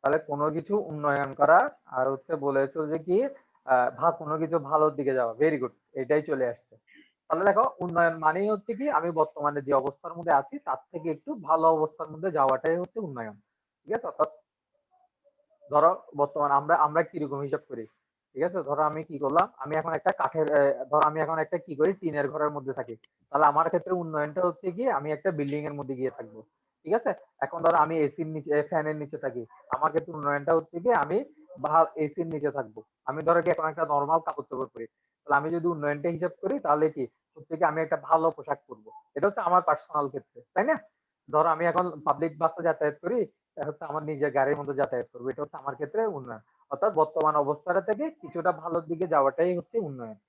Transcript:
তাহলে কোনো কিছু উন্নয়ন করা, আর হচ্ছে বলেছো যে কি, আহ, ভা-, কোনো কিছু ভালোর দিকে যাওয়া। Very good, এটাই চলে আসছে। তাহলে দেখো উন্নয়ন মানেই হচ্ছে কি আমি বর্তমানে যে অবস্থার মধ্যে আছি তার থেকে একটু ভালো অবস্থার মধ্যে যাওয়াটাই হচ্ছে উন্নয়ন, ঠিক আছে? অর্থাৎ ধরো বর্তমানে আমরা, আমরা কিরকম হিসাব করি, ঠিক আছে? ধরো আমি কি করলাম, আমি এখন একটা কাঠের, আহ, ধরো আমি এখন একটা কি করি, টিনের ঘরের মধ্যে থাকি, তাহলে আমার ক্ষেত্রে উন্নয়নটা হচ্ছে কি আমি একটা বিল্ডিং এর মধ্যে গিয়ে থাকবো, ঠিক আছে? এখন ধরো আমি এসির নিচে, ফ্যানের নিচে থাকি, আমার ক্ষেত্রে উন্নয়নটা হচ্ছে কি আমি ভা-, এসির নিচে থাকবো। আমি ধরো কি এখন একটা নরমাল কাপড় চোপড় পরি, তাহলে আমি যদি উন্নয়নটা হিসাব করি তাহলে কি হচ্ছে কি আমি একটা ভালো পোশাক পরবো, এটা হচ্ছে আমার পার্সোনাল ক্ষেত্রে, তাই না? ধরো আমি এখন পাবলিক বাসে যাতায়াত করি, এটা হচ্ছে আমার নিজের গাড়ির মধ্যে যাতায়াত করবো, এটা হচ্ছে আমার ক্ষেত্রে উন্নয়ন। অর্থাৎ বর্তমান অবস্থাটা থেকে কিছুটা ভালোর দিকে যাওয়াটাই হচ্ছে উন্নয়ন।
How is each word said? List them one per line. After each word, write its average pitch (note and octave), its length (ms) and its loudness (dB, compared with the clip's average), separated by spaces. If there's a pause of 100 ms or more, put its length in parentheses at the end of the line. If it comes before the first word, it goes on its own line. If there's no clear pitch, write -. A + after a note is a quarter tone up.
তাহলে D3 160 2
কোনো D3 320 -2
কিছু D#3+ 260 -4
উন্নয়ন D3 580 -2
করা, D#3+ 360 6 (160)
আর C3 240 0
হচ্ছে C3+ 260 -4
বলেছো C#3 500 0
যে D#3 120 -2
কি, F3+ 260 2
আহ, B2+ 720 0
ভা-, E3 160 2
কোনো D#3 260 -4
কিছু D#3+ 200 0
ভালোর D3+ 360 2
দিকে C3+ 200 0
যাওয়া। A#2+ 200 0
Very D3+ 240 2
good, B2 120 -4 (220)
এটাই C#3+ 300 0
চলে C#3 260 -2
আসছে। - 280 -12 (520)
তাহলে E3 160 0
দেখো G3+ 260 4 (100)
উন্নয়ন E3+ 380 2
মানেই E3 300 2
হচ্ছে G#3+ 260 -2
কি C4+ 160 -4
আমি E3+ 200 2
বর্তমানে D3 520 0
যে C3+ 100 0
অবস্থার C#3 420 0
মধ্যে E3+ 180 -2
আছি C#3 260 0
তার C3+ 180 -4 (160)
থেকে D#3+ 180 -6
একটু D#3 240 -6
ভালো D#3+ 340 2
অবস্থার D#3 420 0
মধ্যে D#3 200 -6
যাওয়াটাই C#3+ 460 2
হচ্ছে F3+ 240 -6
উন্নয়ন, A#2+ 360 -10 (480)
ঠিক - 100 -6
আছে? - 120 -4
অর্থাৎ D#3 240 -2 (1400)
ধরো D#3 320 4 (140)
বর্তমানে C#3+ 380 0
আমরা, D3 200 4
আমরা D3+ 280 2
কিরকম D3+ 380 -6
হিসাব C#3+ 280 -4
করি, A#2 180 -10 (460)
ঠিক C3 100 -4
আছে? F3 200 -2
ধরো C#3+ 200 -2
আমি D3+ 220 -2
কি D3+ 140 -12
করলাম, C#3+ 380 2
আমি D3 200 -8
এখন D#3+ 160 -2
একটা E3+ 200 0
কাঠের, D#3+ 400 0
আহ, C#3 320 4
ধরো C#3+ 160 2
আমি D3+ 200 2
এখন D#3+ 180 -2
একটা D#3+ 200 -2
কি E3 180 -10
করি, D#3+ 160 2
টিনের D3+ 360 -2
ঘরের D3+ 220 0
মধ্যে C3+ 220 -8
থাকি, A#2+ 240 -8 (340)
তাহলে D3+ 160 4
আমার D#3 200 4
ক্ষেত্রে E3+ 260 -2
উন্নয়নটা D#3 500 -2
হচ্ছে F3+ 300 -2
কি A#3+ 180 -2
আমি D3+ 220 -2
একটা D3+ 180 -2
বিল্ডিং D3 340 -4
এর D3 80 -8
মধ্যে C3+ 220 -8
গিয়ে B2+ 160 -4
থাকবো, A2 320 -16 (420)
ঠিক D#3+ 100 0
আছে? A3+ 200 -2 (260)
এখন D#3+ 220 -6
ধরো D#3+ 140 4
আমি D#3+ 220 2
এসির D3+ 280 -2
নিচে, D3 360 -2
ফ্যানের D3+ 340 -2
নিচে D3 220 -10
থাকি, A#2+ 280 -8 (240)
আমার D3+ 220 0
ক্ষেত্রে D#3+ 220 -4
উন্নয়নটা C#3+ 400 -2
হচ্ছে E3 260 -2
কি A#3 120 2
আমি F3+ 320 0 (360)
ভা-, D#3+ 360 2
এসির D#3 300 -4
নিচে D3+ 240 -2
থাকবো। A2 320 -8 (220)
আমি D3 180 -6
ধরো E3+ 200 4
কি E3+ 80 0
এখন D#3+ 180 0
একটা D#3+ 160 -2
নরমাল D3 360 2
কাপড় D#3 300 -8
চোপড় C3 160 -6
পরি, A2+ 200 -14
তাহলে - 500 -4
আমি D3 140 0
যদি E3+ 160 -2
উন্নয়নটা D3 420 -2
হিসাব E3+ 220 -2 (100)
করি A#3+ 200 -4
তাহলে D3+ 300 2
কি C3+ 160 -6 (280)
হচ্ছে D#3+ 220 -10
কি E3+ 80 2
আমি D#3 180 0
একটা D#3+ 140 -2
ভালো D#3+ 340 2
পোশাক C#3+ 280 -6 (100)
পরবো, A2 220 -18 (240)
এটা C#3+ 120 0
হচ্ছে G3+ 140 0
আমার F3+ 220 4
পার্সোনাল D3 460 0
ক্ষেত্রে, - 340 -12 (120)
তাই G#3 100 2
না? D4 120 2 (540)
ধরো D#3 180 4
আমি D#3+ 160 0
এখন E3+ 360 0
পাবলিক D3+ 380 -2
বাসে E3 240 -2
যাতায়াত D3+ 400 0
করি, A3+ 180 -2 (360)
এটা C#3+ 100 -6
হচ্ছে D3 180 -10
আমার D3+ 180 -6
নিজের D3 280 -2
গাড়ির C#3 260 2
মধ্যে C#3+ 180 -6
যাতায়াত C3 380 -2
করবো, A#2+ 160 -10
এটা C3+ 140 -6
হচ্ছে D3 140 -10
আমার C3+ 180 -8
ক্ষেত্রে D3+ 320 -4
উন্নয়ন। B2+ 340 -8 (300)
অর্থাৎ G3 240 0
বর্তমান D#3 420 4
অবস্থাটা D3+ 440 2
থেকে A3 300 -2
কিছুটা F3 420 -4
ভালোর E3 320 -4
দিকে E3 220 -4
যাওয়াটাই D#3+ 500 2
হচ্ছে F3 220 -6
উন্নয়ন। B2+ 380 -8 (120)